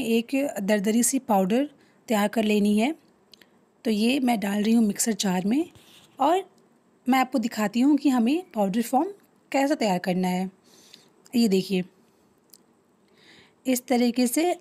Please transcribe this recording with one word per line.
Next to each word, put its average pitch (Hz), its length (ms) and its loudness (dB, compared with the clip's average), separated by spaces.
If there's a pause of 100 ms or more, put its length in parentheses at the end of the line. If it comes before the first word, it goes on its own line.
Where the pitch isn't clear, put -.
एक 226 280 0 (260)
दरदरी 214 420 0
सी 262 180 0
पाउडर 214 480 0 (400)
तैयार 208 200 0
कर 220 140 -2
लेनी 208 340 2
है। 254 160 0 (920)
तो 226 60 0
ये 233 280 0
मैं 240 200 0
डाल 202 240 -4
रही 226 100 2
हूँ 233 120 4
मिक्सर 208 300 -2
जार 185 300 -2
में 285 240 -2 (500)
और 339 240 2 (640)
मैं 262 120 2
आपको 262 200 -2
दिखाती 214 400 -4
हूँ 285 180 4
कि 294 120 0
हमें 254 420 0
पाउडर 208 320 -2
फॉर्म 311 300 -2 (380)
कैसा 277 240 0
तैयार 202 240 0
करना 180 300 -2
है। 185 200 -4 (840)
ये 233 160 2
देखिए, 185 340 0 (1800)
इस 254 220 0
तरीके 240 400 2
से 320 340 0